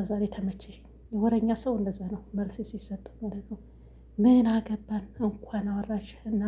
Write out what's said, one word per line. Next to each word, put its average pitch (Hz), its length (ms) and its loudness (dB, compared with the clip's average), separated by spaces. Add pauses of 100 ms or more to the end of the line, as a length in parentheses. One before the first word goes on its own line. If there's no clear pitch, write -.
ዛሬ 208 260 0
ተመቸሽ። - 480 -6 (320)
የወረኛ 226 460 4
ሰው 247 200 -2
እንደዛ 196 320 -2
ነው 202 140 -6 (100)
መልስ 202 340 -4
ሲሰጥ - 400 -10 (120)
ማለት 202 300 -8
ነው። 214 120 -10 (580)
«ምን 247 300 8
አገባን 214 580 -2 (120)
እንኳን 208 500 -2
አወራሽ 202 420 -4 (160)
እና 214 220 0